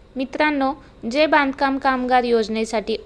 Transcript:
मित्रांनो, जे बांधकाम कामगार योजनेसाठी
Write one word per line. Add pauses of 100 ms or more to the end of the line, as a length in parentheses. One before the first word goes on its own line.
(160)
मित्रांनो, (380)
जे
बांधकाम
कामगार
योजनेसाठी